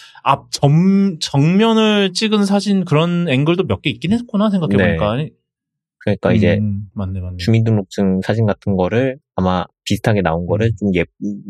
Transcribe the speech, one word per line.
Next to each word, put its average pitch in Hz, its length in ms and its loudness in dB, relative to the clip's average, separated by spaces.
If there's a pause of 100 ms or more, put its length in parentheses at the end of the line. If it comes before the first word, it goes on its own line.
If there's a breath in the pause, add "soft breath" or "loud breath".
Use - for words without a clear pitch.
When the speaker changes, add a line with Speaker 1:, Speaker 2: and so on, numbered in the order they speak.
(220 loud breath)
Speaker 1:
앞 135 300 0
점-, 185 680 2
정면을 202 960 2
찍은 208 320 0
사진 196 400 0
그런 175 420 0
앵글도 156 380 0
몇 104 160 -4
개 160 80 -4
있긴 160 220 -4
했구나, 220 400 0
생각해보니까. 104 640 0
Speaker 2:
네. 147 140 -4 (720)
그러니까 95 320 -2
이제 104 240 2
Speaker 1:
음, 104 260 -2 (100)
맞네, 95 260 -6
맞네. 90 180 -10
Speaker 2:
주민등록증 101 840 0
사진 110 220 0
같은 101 300 -2
거를 110 420 0 (180)
아마 92 300 0 (200)
비슷하게 104 360 0
나온 85 240 -2
거를 101 220 0
Speaker 1:
음. 113 100 -2
Speaker 2:
좀 98 180 -2
예-, 82 100 0 (440)